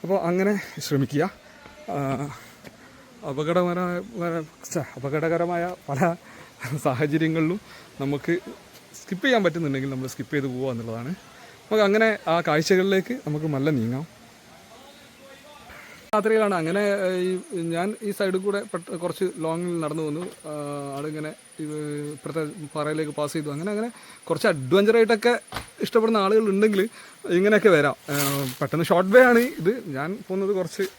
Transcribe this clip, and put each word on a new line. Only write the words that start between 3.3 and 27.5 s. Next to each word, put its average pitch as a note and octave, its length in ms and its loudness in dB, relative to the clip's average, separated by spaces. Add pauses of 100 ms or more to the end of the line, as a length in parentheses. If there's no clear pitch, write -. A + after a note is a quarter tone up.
അപകടകരമായ, F3 1120 -2 (300)
ഛെ, D#3 100 -2 (160)
അപകടകരമായ E3+ 760 -2 (140)
പല E3 260 2 (720)
സാഹചര്യങ്ങളിലും D#3+ 760 0 (400)
നമുക്ക് C#3 320 -2 (680)
സ്കിപ്പ് F#3+ 260 -6
ചെയ്യാൻ A#3 180 4
പറ്റുന്നുണ്ടെങ്കിൽ C#3+ 460 -2
നമ്മൾ C3 240 -6
സ്കിപ്പ് C3 200 -8
ചെയ്ത് C#3 120 0
പോവുക C3 260 -4
എന്നുള്ളതാണ്. A#2 380 -8
നമുക്ക് - 760 -2
അങ്ങനെ A3 300 4 (140)
ആ E3+ 160 4
കാഴ്ചകളിലേക്ക് F#3 680 2 (120)
നമുക്ക് D3+ 200 -4
മെല്ലെ D3 320 0
നീങ്ങാം. B2 280 -2 (2000)
യാത്രയിലാണ്. G#3+ 460 2
അങ്ങനെ, E3+ 200 0
ഏഹ്, F#3 580 0 (180)
ഈ E3+ 40 -4 (140)
ഞാൻ F#3+ 280 -2
ഈ G3+ 160 -4
സൈഡിൽ F#3+ 280 0
കൂടെ G3+ 140 0 (100)
പെട്ട-, F3 320 -8
കുറച്ച് F3 240 -2 (180)
ലോങ്ങിൽ E3+ 360 -2
നടന്നു D#3 280 -4
വന്നു. D3+ 120 -4
ആ, E3 340 -12 (420)
ആളിങ്ങനെ D3+ 360 -8 (320)
ഇത് D3+ 120 -8 (380)
ഇപ്പുറത്തെ D#3 280 -6 (320)
പാറയിലേക്ക് D3+ 440 -4
പാസ് D3 140 -4
ചെയ്തു. D3 220 -6
അങ്ങനെ, E3+ 160 -6
അങ്ങനെ G#3+ 200 -4 (380)
കുറച്ച് E3 240 2
അഡ്വഞ്ചറായിട്ടൊക്കെ G#3 840 4 (500)
ഇഷ്ടപ്പെടുന്ന A3+ 340 2
ആളുകളുണ്ടെങ്കിൽ G3+ 640 4 (420)
ഇങ്ങനെയൊക്കെ G3+ 520 6